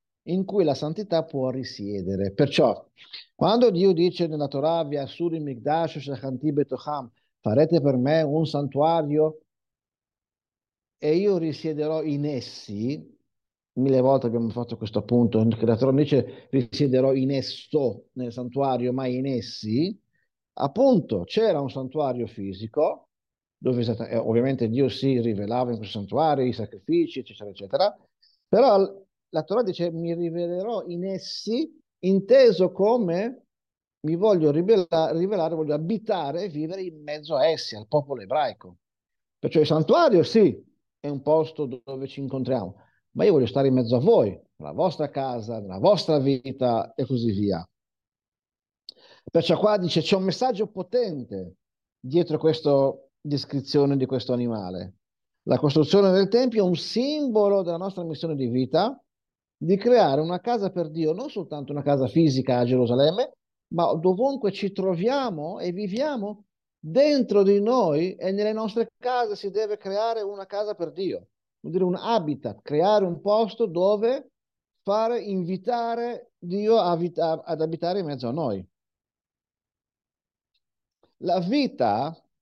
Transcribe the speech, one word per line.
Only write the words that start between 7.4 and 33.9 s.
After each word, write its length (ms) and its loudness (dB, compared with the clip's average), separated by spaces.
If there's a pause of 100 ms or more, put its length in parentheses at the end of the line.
"Farete 400 4
per 160 2
me 260 2
un 240 0
santuario 960 0 (1600)
e 180 2
io 220 2
risiederò 640 -4
in 240 -2
essi", 920 -8 (540)
mille 280 4
volte 260 4
abbiamo 240 -2
fatto 260 -8
questo 220 -6
appunto, 480 2
che 200 2
la 100 4
Torah 160 2
dice, 580 0
"Risiederò 640 2
in 180 0
esso", 800 -4
nel 200 -10
santuario, 600 -2
ma 140 -4
in 200 -2
essi, 720 -2 (560)
appunto, 680 2
c'era 360 0
un 100 -4
santuario 560 -4
fisico, 840 -4 (520)
dove 200 0
esatta-, 260 -4
eh, 80 -4
ovviamente 520 0
Dio 200 2
si 320 0
rivelava 500 -2
in 60 -4
questo 220 -10
santuario, 480 0
i 60 0
sacrifici, 680 -4
eccetera, 320 -14
eccetera. 480 -2 (500)
Però 300 6
l-, 260 -2 (260)
la 120 -2
Torah 200 -2
dice, 280 -4
"Mi 240 -4
rivelerò 720 -4
in 180 -8
essi", 680 -6 (280)
inteso 760 6
come, 720 0 (640)